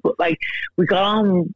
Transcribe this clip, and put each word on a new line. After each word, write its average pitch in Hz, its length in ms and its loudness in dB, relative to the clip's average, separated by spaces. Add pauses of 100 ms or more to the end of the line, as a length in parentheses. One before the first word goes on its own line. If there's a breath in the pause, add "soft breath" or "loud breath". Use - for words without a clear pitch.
but, - 160 -2
like, 170 220 0 (360 loud breath)
we 180 120 2
got 185 160 2
on 202 520 0